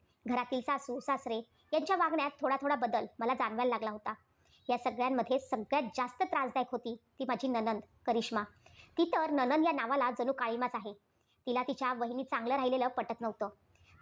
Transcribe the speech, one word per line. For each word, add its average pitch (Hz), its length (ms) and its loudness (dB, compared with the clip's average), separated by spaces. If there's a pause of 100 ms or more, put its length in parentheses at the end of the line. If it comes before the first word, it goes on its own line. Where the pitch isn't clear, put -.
(280)
घरातील 247 320 2
सासू 277 400 -2
सासरे 254 360 -2 (360)
यांच्या 320 240 2
वागण्यात 320 340 4 (100)
थोडा 269 160 2
थोडा 277 180 2
बदल 226 320 0 (120)
मला 247 160 2
जाणवायला 233 360 0
लागला 220 200 -2
होता. 214 240 -6 (560)
या 240 80 2
सगळ्यांमध्ये 247 600 0
सगळ्यात 254 440 -2
जास्त 247 400 -4
त्रासदायक 269 500 0
होती 240 240 -6 (220)
ती 269 60 -4
माझी 254 240 -2
नणंद 214 320 0 (260)
करिश्मा. 226 360 0 (560)
ती 339 60 6
तर 330 260 0
नणंद 285 360 4
या 330 60 4
नावाला 262 380 2
जणू 247 220 -2
काळीमाच 240 420 -2
आहे. 202 180 -8 (540)
तिला 247 160 0
तिच्या 262 300 -2
वहिनी 247 320 -4
चांगलं 247 320 -2
राहिलेलं 254 320 2
पटत 254 320 -4
नव्हतं. 220 280 -4 (540)